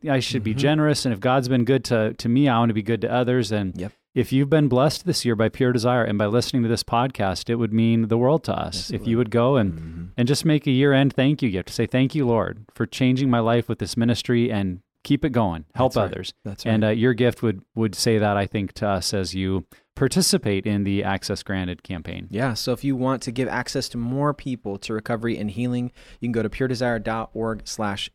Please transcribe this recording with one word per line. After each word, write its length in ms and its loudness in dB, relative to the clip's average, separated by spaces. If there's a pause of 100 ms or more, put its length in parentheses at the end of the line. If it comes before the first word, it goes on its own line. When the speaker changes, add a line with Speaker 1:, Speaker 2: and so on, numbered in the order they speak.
Speaker 1:
I 100 2
should 240 -4
be 80 -2
Speaker 2:
Mm-hmm. 80 -2
Speaker 1:
generous. 460 2
And 80 0
if 60 -6
God's 280 2
been 180 2
good 200 2
to, 280 2
to 160 -4
me, 180 4
I 120 4
wanna 140 4
be 100 0
good 180 0
to 100 -2
others." 400 2
And 260 -2
Speaker 2:
Yep. 140 -6 (240)
Speaker 1:
if 180 0
you've 160 4
been 180 4
blessed 380 2
this 180 -2
year 120 2
by 140 2
Pure 240 2
Desire 300 2
and 140 -2
by 80 0
listening 380 0
to 60 0
this 140 0
podcast, 680 -2
it 40 0
would 180 -2
mean 340 4
the 100 2
world 280 2
to 120 -2
us 180 -6
Speaker 2:
Yes, 160 -10
it 100 -4
Speaker 1:
if 60 -8
you 100 2
Speaker 2:
would. 100 2
Speaker 1:
would 40 -10
go 260 4
and, 160 2
Speaker 2:
Mm-hmm. 300 -12 (140)
Speaker 1:
and 100 2
just 180 0
make 220 2
a 40 2
year-end 420 4
thank 300 2
you 80 2
gift. 180 -4
Say, 160 -2
"Thank 300 0
you, 100 0
Lord, 480 0
for 140 -4
changing 420 2
my 100 4
life 300 2
with 100 -4
this 160 -6
ministry, 560 2
and 280 -2 (240)
keep 220 0
it 60 0
going. 340 0 (100)
Help 180 2
Speaker 2:
That's 40 -2
right. 140 0
Speaker 1:
others." 220 -10 (100)
Speaker 2:
That's 220 -10
Speaker 1:
And, 180 2
Speaker 2:
right. 60 4
Speaker 1:
uh, 40 2
your 200 2
gift 300 0
would, 180 0 (140)
would 180 0
say 240 2
that, 200 2
I 100 0
think, 260 -4
to 140 -4
us 260 -2
as 220 -2
you 300 -2 (300)
participate 720 0
in 200 0
the 180 0
Access 400 -4
Granted 400 -6
campaign. 480 -10
Speaker 2:
Yeah, 240 -2
so 160 -4
if 120 -6
you 120 -2
want 280 -2
to 80 -8
give 160 -2
access 420 -4
to 80 -10
more 360 -2
people 460 -8
to 140 -8
recovery 440 -2
and 140 -6
healing, 400 -4 (280)
you 80 -6
can 40 -2
go 100 0
to 80 -2
pure 180 -2
desire 300 -2
dot 380 -6
org 300 -4
slash 500 -6